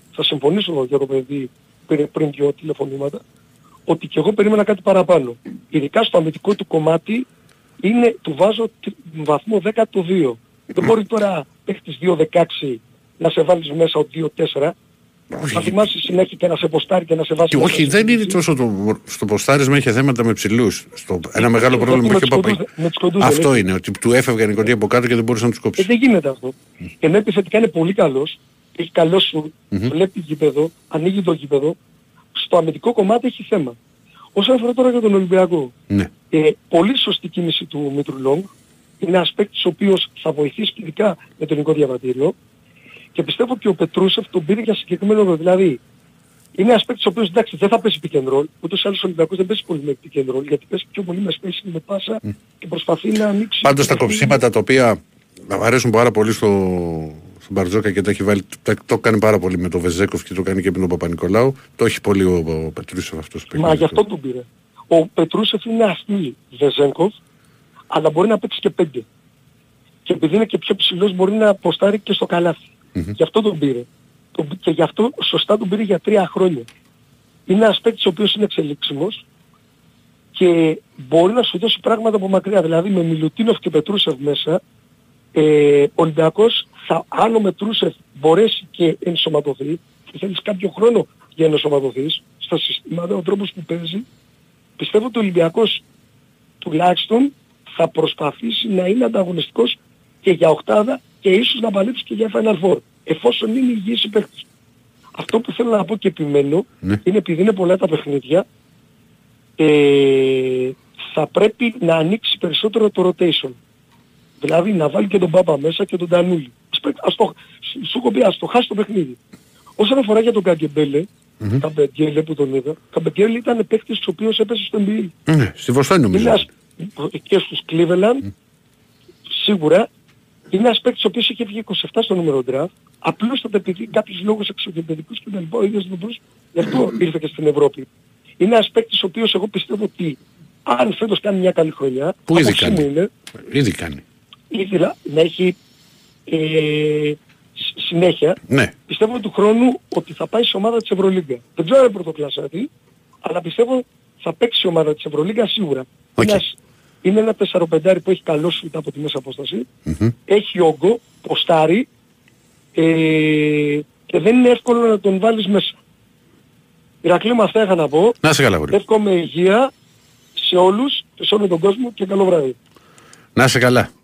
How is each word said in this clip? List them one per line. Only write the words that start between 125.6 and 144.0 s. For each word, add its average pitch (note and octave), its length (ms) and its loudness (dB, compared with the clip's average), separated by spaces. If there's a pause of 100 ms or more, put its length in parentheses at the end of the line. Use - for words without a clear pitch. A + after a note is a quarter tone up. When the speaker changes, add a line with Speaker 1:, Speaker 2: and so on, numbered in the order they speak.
Speaker 2:
Βοστόνη C#3+ 300 4
νομίζω. G2+ 220 2
Speaker 1:
Είναι A#2+ 80 4
ένας, - 140 2 (800)
και - 160 2
στους - 300 -6
Cleveland, F3+ 540 2
Speaker 2:
Μμ. - 40 -10 (1040)
Speaker 1:
σίγουρα, F3 600 2 (600)
είναι G3 180 0
ένας A3+ 140 2
παίκτης - 220 -2
ο - 40 2
οποίος G#3+ 220 -2
είχε A#3 140 -6
βγει G#3 160 -10
είκοσι G#3+ 260 -6
εφτά A3+ 160 -4
στο A3+ 140 -2
νούμερο D3+ 360 0
draft, C3+ 140 -2 (340)
απλούστατα A3 580 -4
επειδή F#3+ 300 -8
κάποιους G#3 360 -4
λόγους G#3 260 -2
εξωγηπαιδικούς E3 720 -10
και - 140 -16
τα G3 60 -8
λοιπά, E3+ 180 -8
ο A3+ 60 0
ίδιος G3+ 240 -2
δεν F#3 100 -10
μπορούσε, G#3+ 220 -12 (340)
γι' E3 60 -2
αυτό - 180 -2
Speaker 2:
Μμμ. A3 240 0
Speaker 1:
ήρθε D#3+ 180 0
και D#3 80 -6
στην D#3 200 -6
Ευρώπη. C#3+ 400 2 (500)
Είναι G3+ 160 2
ένας A3+ 180 4
παίκτης - 320 -2
ο - 20 -2
οποίος G#3 280 -2
εγώ G3+ 140 -2
πιστεύω G#3 360 -6
ότι E3 340 -6 (460)
αν A#3+ 300 0
φέτος G#3 260 -4
κάνει G3 200 -2
μια F3+ 120 2
καλή D#3+ 200 0
χρονιά, C3+ 440 -4 (100)
Speaker 2:
Που E3 120 0
ήδη E3 60 6
Speaker 1:
άποψή G#2 200 2
Speaker 2:
κάνει. A2+ 160 0
Speaker 1:
μου D3 100 2
είναι, D#3+ 200 0 (420)
Speaker 2:
Ήδη C3 200 2
κάνει. D#2+ 320 -10 (440)